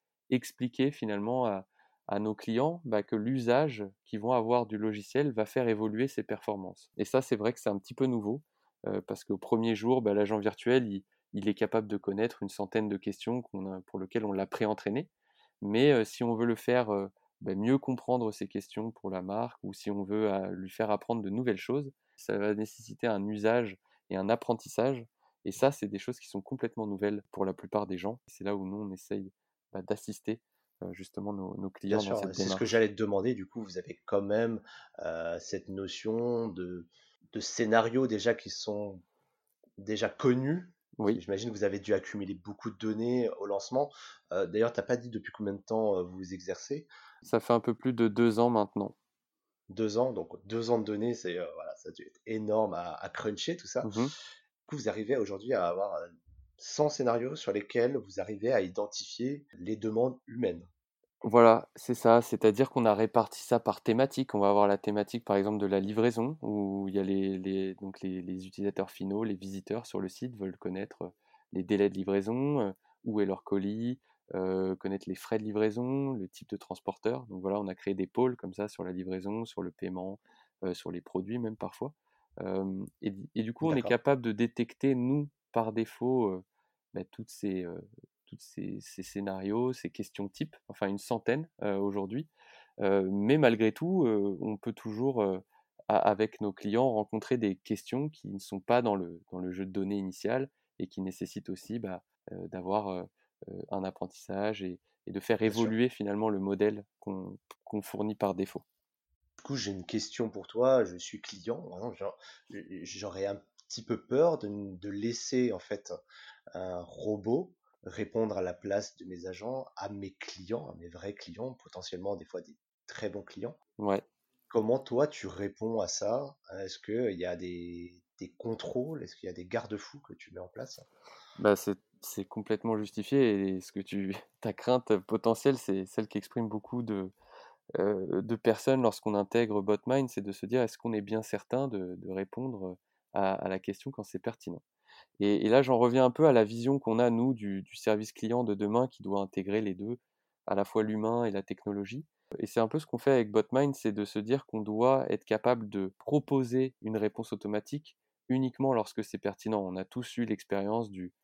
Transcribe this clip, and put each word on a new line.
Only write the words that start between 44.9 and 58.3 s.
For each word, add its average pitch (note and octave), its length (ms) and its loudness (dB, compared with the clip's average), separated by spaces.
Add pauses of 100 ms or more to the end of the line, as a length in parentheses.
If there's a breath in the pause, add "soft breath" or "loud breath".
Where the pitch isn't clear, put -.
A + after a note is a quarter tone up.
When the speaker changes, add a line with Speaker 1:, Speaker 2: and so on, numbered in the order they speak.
Speaker 2:
dit A#2+ 120 -12
depuis G#2+ 220 -8
combien G2+ 220 -4
de G2 80 -10
temps, A2 380 0
heu, F2+ 40 0
vous F#2 300 -10
exercez ? F#2 540 -8 (340 loud breath)
Speaker 1:
Ça A2+ 180 2
fait - 120 2
un A#2 60 6
peu A2+ 160 0
plus C3 180 -2
de A2+ 140 4
deux A2 320 4
ans A#2+ 120 6
maintenant. G2+ 460 0 (720)
Speaker 2:
Deux G#2+ 300 -2
ans, B2 160 2
donc F#2 320 -8
deux A2+ 240 -2
ans A#2 80 6
de A2 60 -2
données, G#2+ 280 0
c'est, F2+ 240 -4
heu, F2 180 -4
voilà, D#2 220 -10
ça F2+ 140 -16
a - 20 -10
dû - 140 -18
être - 180 -20
énorme G#2+ 480 0
à, F2 220 -4
à - 160 -8
cruncher A#2 480 -4
tout - 80 -16
ça. - 160 -2
Speaker 1:
Mmh G#2+ 140 -6
mh. C3 180 0 (460 loud breath)
Speaker 2:
Du - 60 -20
coup, D3+ 100 -8
vous A#2+ 140 -4
arrivez G#2+ 260 0
aujourd'hui G#2 380 -2
à F2+ 120 2
avoir, F#2 360 -2
heu, F2 80 -12 (480)
cent - 320 0
scénarios B2 460 0
sur - 160 -4
lesquels A#2+ 460 2
vous G2+ 220 -10
arrivez G#2+ 320 -2